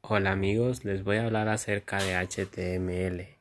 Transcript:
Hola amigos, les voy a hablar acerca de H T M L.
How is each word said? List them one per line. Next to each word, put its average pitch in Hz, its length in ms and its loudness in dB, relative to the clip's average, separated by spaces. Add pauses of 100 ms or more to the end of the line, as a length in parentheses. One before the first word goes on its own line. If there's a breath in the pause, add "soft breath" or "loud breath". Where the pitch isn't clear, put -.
Hola 98 320 2
amigos, 110 520 2
les 98 200 -2
voy 101 140 2
a 117 80 0
hablar 110 220 2
acerca 101 540 0
de 95 120 0
H 92 320 -2
T 90 280 -4
M 92 320 0
L. 90 340 -6